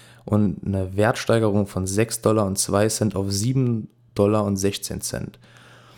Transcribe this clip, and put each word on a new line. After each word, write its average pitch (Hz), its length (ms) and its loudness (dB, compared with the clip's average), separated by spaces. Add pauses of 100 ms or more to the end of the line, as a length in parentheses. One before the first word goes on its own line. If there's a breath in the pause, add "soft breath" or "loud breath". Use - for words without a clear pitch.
(240 loud breath)
und 104 420 0
eine 95 300 -2
Wertsteigerung 107 720 2
von 92 200 -4
sechs 104 340 -2
Dollar 110 240 4
und 95 120 -2
zwei 101 300 2
Cent 107 300 0
auf 98 140 -2
sieben 120 580 0 (260)
Dollar 104 300 4
und 101 100 0
sechzehn - 460 -4
Cent. - 380 -8 (580 loud breath)